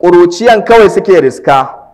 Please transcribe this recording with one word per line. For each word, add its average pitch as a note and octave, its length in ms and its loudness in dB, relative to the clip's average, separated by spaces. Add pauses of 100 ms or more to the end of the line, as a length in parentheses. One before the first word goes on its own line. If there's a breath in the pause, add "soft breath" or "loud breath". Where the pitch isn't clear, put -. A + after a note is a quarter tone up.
ƙuruciyan F3+ 640 0
kawai A3+ 260 2
suke F#3+ 300 0
riska C3+ 480 -2 (260)